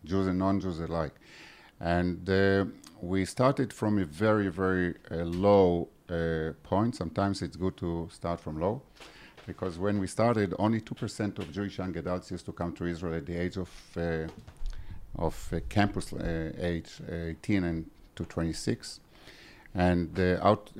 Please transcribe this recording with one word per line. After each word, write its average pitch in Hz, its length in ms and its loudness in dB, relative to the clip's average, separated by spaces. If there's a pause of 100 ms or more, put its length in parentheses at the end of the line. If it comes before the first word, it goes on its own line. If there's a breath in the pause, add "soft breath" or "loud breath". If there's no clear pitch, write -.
Jews 95 220 2
and 92 120 2
non-Jews 95 420 0
alike. 80 340 -2 (680 loud breath)
And, 87 500 0
uh, 98 360 6 (340)
we 92 240 0
started 131 480 0
from 107 260 0
a 92 60 2
very, 101 440 2
very, 92 460 2 (160)
uh, 85 140 -4
low, 90 640 6 (200)
uh, 82 440 -2 (100)
point. 110 320 2
Sometimes 98 480 -2
it's 80 140 -8
good 92 220 -2
to 85 340 -2
start 85 260 -4
from 78 220 -8
low, 107 220 -2 (680 loud breath)
because 87 320 -6
when 104 180 2
we 95 80 0
started, 107 540 2
only 110 200 4
two - 140 -8
percent 107 460 -4
of 95 100 -6
Jewish 95 280 -6
young 92 180 -4
adults 90 340 -4
used 87 160 -8
to 87 60 -8
come 85 220 -4
to 87 120 -4
Israel 85 280 -4
at 78 120 -4
the 87 100 -4
age 87 200 -2
of, 92 140 -6 (260)
uh, 82 320 -2 (880 loud breath)
of, - 360 -2
uh, 85 60 -2 (100)
campus, 104 440 0
uh, 82 440 -4
age, 85 440 -4 (100)
uh, 82 40 -6 (160)
eighteen 95 340 0
and 82 260 -2 (240)
to 85 120 -6
twenty-six. - 760 -4 (720 loud breath)
And, 87 460 2
uh, 90 200 4
out, 101 400 4